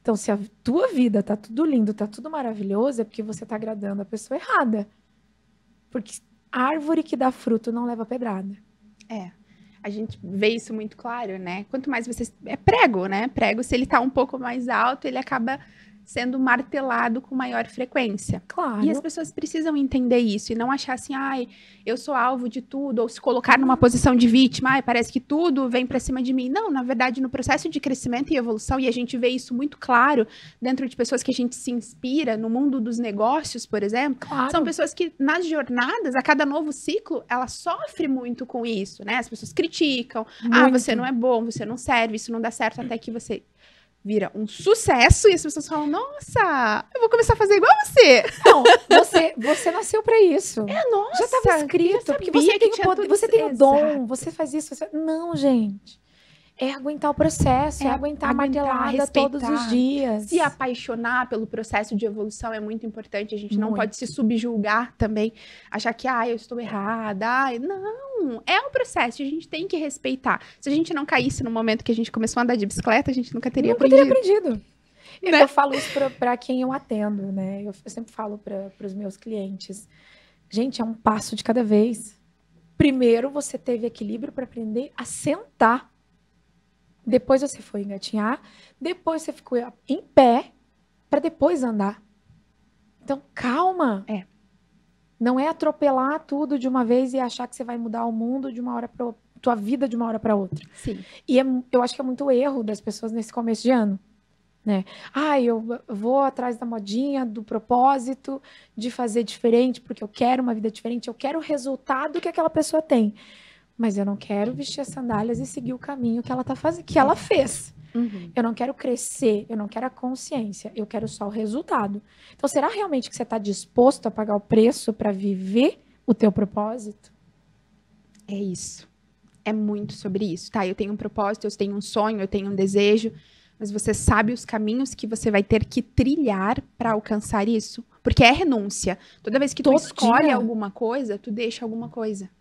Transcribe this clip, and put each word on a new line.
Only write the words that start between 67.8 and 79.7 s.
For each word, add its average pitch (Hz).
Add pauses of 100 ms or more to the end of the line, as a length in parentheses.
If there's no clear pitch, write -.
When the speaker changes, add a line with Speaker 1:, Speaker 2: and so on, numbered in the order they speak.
Speaker 2:
é 392
um 554
processo, 339
a 277
gente 311
tem 330
que 370
respeitar. 262 (200)
Se -
a 277
gente 330
não 294
caísse 262
no 240
momento 226
que -
a 226
gente 226
começou 226
a 240
andar 247
de 214
bicicleta, 233
a 262
gente 247
nunca 240
teria 262
Speaker 1:
Nunca 277
teria 269
Speaker 2:
aprendido. 415
Speaker 1:
aprendido. 262 (580)
Eu, 370
Speaker 2:
Né? 294
Speaker 1:
eu 277
falo 285
isso -
pra, 277
pra 247
quem 254
eu 254
atendo, 208
né? 190
Eu, 202 (100)
eu 214
sempre 226
falo 208
pra, 196
pros 196
meus 196
clientes, 196 (600)